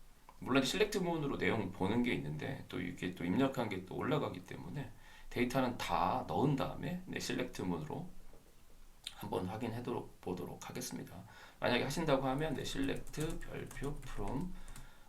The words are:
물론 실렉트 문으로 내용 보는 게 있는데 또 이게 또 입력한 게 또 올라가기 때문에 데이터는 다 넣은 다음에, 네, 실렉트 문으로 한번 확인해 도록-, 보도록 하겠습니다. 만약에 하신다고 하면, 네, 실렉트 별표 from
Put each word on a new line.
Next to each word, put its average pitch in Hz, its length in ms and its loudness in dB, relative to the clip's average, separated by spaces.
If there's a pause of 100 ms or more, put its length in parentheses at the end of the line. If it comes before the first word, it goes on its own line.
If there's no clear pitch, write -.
(420)
물론 127 220 6
실렉트 208 340 2
문으로 160 400 2
내용 107 340 4
보는 110 320 2
게 120 100 4
있는데 76 540 -2
또 92 140 -4
이게 90 340 -2
또 87 80 -6
입력한 120 460 4
게 92 160 -4
또 - 100 -6
올라가기 110 500 0
때문에 - 460 -6 (380)
데이터는 123 480 2
다 90 500 2
넣은 120 280 6
다음에, - 500 0
네, - 140 -2
실렉트 - 420 -2
문으로 104 480 -2 (1040)
한번 101 320 -2
확인해 113 340 -2
도록-, - 380 -4
보도록 - 480 -6
하겠습니다. - 560 -8 (360)
만약에 120 240 4
하신다고 139 440 4
하면, 151 280 2
네, - 100 -2
실렉트 - 720 0
별표 - 640 -4
from 123 480 0 (580)